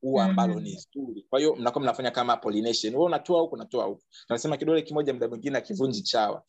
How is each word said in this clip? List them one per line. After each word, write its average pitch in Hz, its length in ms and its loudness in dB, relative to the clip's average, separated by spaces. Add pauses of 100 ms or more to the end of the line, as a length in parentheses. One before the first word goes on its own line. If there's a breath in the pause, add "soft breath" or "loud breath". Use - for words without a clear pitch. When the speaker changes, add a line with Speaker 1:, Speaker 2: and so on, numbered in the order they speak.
Speaker 1:
ua 135 220 2
ambalo 185 280 4
Speaker 2:
Mm. 175 100 -4
Speaker 1:
ni 95 300 -10
zuri. 120 360 -10
Kwa 131 100 2
hiyo 151 160 4
mnakuwa 120 280 -2
mnafanya 123 280 0
kama 120 260 0
pollination. 113 560 0
Wewe 156 120 4
unatoa 170 360 2
huku, 160 140 -2
unatoa 117 300 -4
huku. - 160 -6 (260 loud breath)
Tunasema 127 300 -2
kidole 160 240 2
kimoja 151 320 0
muda 120 140 -2
mwingine 120 280 -4
hakivunji 135 460 -2
chawa. 107 480 0